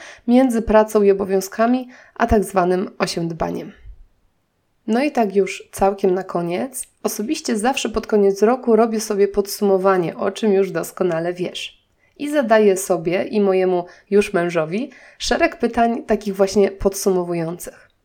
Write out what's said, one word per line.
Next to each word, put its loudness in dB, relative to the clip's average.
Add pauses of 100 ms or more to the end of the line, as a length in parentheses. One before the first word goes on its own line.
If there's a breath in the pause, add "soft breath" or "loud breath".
(280 loud breath)
między 4
pracą 4
i 6
obowiązkami, 0 (280 loud breath)
a 0
tak 2
zwanym 0
osiądbaniem. -6 (1160)
No 0
i -2
tak 0
już -2
całkiem 0
na -2
koniec, -6 (160)
osobiście -4
zawsze -2
pod -6
koniec 2
roku 2
robię 2
sobie 0
podsumowanie, 0
o -2
czym 0
już 2
doskonale -4
wiesz. -10 (320)
I -8
zadaję 4
sobie -2
i -2
mojemu 2 (240 loud breath)
już 2
mężowi -2 (260 loud breath)
szereg 0
pytań 0
takich -4
właśnie 2
podsumowujących. -4 (160)